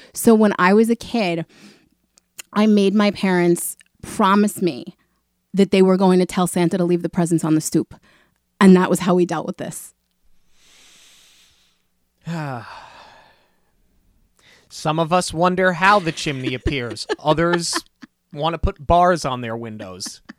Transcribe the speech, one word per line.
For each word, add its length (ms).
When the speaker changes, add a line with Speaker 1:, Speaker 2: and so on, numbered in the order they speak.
Speaker 1:
So 220
when 240
I 140
was 160
a 60
kid, 500
I 160
made 260
my 180
parents 640
promise 600
me 360
that 180
they 100
were 160
going 220
to 60
tell 220
Santa 300
to 60
leave 180
the 80
presents 360
on 100
the 60
stoop. 340
And 160
that 140
was 100
how 160
we 100
dealt 220
with 100
this. 360
Speaker 2:
<sighs> 380
Some 300
of 140
us 200
wonder 400
how 260
the 120
chimney 420
appears. 600
Speaker 1:
<laughs> 60
Speaker 2:
Others 560
want 200
to 40
put 280
bars 400
on 160
their 140
windows, 680